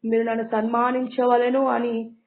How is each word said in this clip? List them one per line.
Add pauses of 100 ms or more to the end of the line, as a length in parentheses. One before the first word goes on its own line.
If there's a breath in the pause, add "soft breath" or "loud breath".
మీరు
నన్ను
సన్మానించవలెను (140)
అని (320)